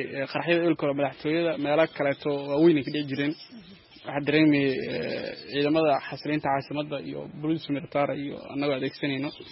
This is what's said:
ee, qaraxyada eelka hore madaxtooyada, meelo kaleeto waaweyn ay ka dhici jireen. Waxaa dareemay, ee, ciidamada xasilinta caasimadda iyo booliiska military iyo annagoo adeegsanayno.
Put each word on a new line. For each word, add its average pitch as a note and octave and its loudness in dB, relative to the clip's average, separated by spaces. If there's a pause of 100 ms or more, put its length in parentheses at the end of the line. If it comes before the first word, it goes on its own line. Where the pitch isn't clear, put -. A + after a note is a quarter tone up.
ee, C3+ -6
qaraxyada D#3+ 0
eelka E3 2
hore C#3+ 2
madaxtooyada, D3+ 0
meelo D3 2
kaleeto C#3+ -2 (160)
waaweyn D3+ 6
ay C3+ 0
ka D3 -8
dhici D3 -2
jireen. C#3+ -2 (600)
Waxaa C#3+ -6
dareemay, D3 6 (180)
ee, - -4 (160)
ciidamada D3 2
xasilinta D3 -4
caasimadda C#3+ -2
iyo C#3 -8 (120)
booliiska D3+ -4
military C#3 -2
iyo C#3+ -8 (100)
annagoo C#3 -2
adeegsanayno. C#3 -4 (220)